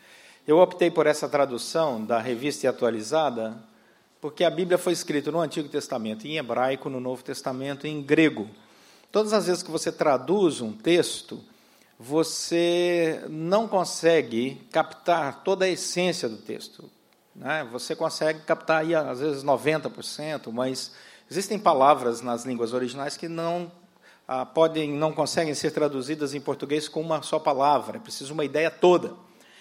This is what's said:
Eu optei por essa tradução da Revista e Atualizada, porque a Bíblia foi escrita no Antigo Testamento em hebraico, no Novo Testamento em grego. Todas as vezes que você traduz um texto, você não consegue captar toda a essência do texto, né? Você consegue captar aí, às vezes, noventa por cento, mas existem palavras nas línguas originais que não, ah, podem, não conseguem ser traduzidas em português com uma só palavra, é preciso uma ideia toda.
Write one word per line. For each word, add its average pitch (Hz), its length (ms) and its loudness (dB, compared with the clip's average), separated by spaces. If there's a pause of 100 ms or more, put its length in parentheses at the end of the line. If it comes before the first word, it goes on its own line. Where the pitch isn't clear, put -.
(480)
Eu 151 120 8
optei 180 300 6
por 165 180 2
essa 147 200 0
tradução 131 800 0
da 113 160 0
Revista 127 460 -2
e - 20 2
Atualizada, 117 1000 -2 (540)
porque 156 220 -4
a 170 60 4
Bíblia 175 280 0
foi 175 140 0
escrita 151 400 -2
no 160 80 0
Antigo 151 300 -4
Testamento 113 580 -6
em 151 80 -6
hebraico, 131 540 -2
no 131 100 -6
Novo 127 240 -8
Testamento 139 640 -8
em 151 140 -6
grego. 139 480 4 (600)
Todas 214 220 0
as 196 160 2
vezes 180 160 0
que 165 80 -12
você 160 220 -2
traduz 151 680 2
um 110 140 -6
texto, - 680 0 (560)
você 170 1300 0
não 170 360 0
consegue 156 960 0 (120)
captar 160 680 0
toda 190 220 0
a 190 60 4
essência 175 580 -2
do 110 80 -6
texto, - 560 -14 (420)
né? 143 380 -4
Você 123 240 -6
consegue 156 460 -2
captar 160 400 2
aí, 160 120 0
às 135 280 0
vezes, 143 200 -2
noventa 139 480 2
por - 140 -14
cento, 147 480 -8
mas 131 420 -4 (380)
existem 196 260 -4
palavras 135 640 4
nas 120 240 -6
línguas 120 300 -4
originais 127 420 -4
que 170 140 -10
não, 170 420 -4 (560)
ah, 127 180 -4
podem, 156 460 2
não 151 220 0
conseguem 156 400 0
ser 147 180 -2
traduzidas 143 640 -2
em 143 80 -6
português 147 480 -2
com - 100 -6
uma 160 220 -2
só 156 180 -2
palavra, 139 560 2
é - 60 -12
preciso 135 320 -12
uma 156 100 -2
ideia 147 260 0
toda. 180 440 4 (480)